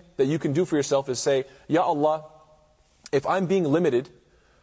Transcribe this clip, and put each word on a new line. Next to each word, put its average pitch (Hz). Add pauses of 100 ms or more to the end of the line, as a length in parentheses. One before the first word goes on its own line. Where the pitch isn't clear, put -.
(180)
that 135
you 151
can 147
do 170
for 165
yourself 139
is 123
say, 135 (220)
"Ya 160
Allah, 156 (880)
if 135
I'm 180
being 185
limited 143 (540)